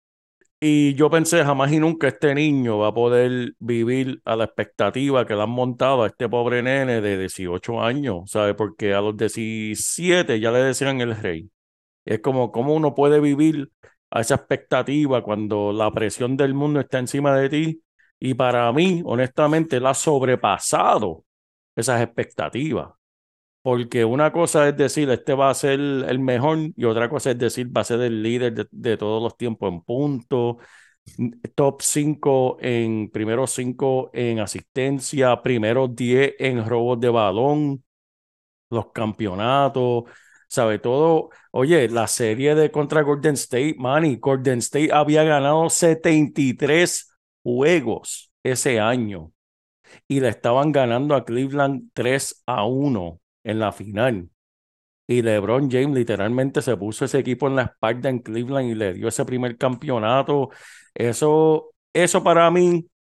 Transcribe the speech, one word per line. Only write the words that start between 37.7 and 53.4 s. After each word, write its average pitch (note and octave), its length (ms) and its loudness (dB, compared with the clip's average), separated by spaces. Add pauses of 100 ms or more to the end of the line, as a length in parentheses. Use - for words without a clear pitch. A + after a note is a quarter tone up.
los A#2 220 -4
campeonatos", A#2+ 1120 0 (440)
¿sabe? A2 300 0
Todo. D3+ 520 2 (200)
Oye, C3+ 380 2
la A2+ 180 0
serie B2 480 0
de D#3 160 4
contra D3+ 320 0
Golden C#3+ 320 0
State, C3+ 440 -2
Manny, C3 380 0
Golden C3 440 0
State C#3+ 320 0
había D3+ 320 4
ganado D3+ 460 2
setenta D#3+ 680 2
y C3 140 2
tres D3+ 560 0 (320)
juegos B2 880 -2 (100)
ese B2+ 380 0
año G#2 520 -2 (760)
y C#3 120 0
le B2+ 80 2
estaban C3 440 2
ganando C3+ 420 2
a C3 100 2
Cleveland C3+ 720 -2
tres B2+ 520 -2
a A2+ 180 -2
uno A#2 560 -2 (240)